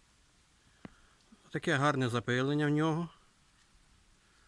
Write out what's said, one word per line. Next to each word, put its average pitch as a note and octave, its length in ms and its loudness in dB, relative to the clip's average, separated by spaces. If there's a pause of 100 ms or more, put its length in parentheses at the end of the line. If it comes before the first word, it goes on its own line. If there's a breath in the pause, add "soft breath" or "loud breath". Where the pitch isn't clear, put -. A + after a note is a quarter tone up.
(1500 loud breath)
Таке D#3+ 240 -2
гарне C3+ 340 2
запилення B2+ 580 0
в D3 40 2
нього. D#3+ 380 0 (1400 soft breath)